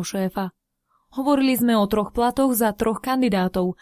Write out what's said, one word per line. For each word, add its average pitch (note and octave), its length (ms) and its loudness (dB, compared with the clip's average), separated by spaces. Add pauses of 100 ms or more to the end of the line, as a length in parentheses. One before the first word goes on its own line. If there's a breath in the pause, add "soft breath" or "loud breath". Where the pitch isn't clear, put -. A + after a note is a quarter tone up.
šéfa. F#3+ 480 -6 (580)
„Hovorili C4+ 480 2
sme A#3+ 160 2
o G3+ 160 2
troch G#3 240 -2
platoch B3 400 2
za A3 160 2
troch A3 320 -2
kandidátov, F#3+ 800 0